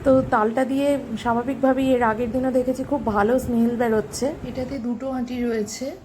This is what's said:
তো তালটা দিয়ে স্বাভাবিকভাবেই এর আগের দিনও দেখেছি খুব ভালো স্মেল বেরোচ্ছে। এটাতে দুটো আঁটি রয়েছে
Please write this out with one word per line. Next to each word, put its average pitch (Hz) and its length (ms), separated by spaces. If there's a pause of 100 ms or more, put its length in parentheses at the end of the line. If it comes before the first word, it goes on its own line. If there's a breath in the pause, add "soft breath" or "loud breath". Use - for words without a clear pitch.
তো 277 80 (220)
তালটা 226 380
দিয়ে 269 160 (360)
স্বাভাবিকভাবেই 254 720
এর 247 160
আগের 226 240
দিনও 262 240
দেখেছি 254 320
খুব 285 100 (140)
ভালো 208 180 (100)
স্মেল 233 380
বেরোচ্ছে। 220 460 (220)
এটাতে 254 260 (120)
দুটো 240 180 (120)
আঁটি 247 200 (100)
রয়েছে 220 380 (200)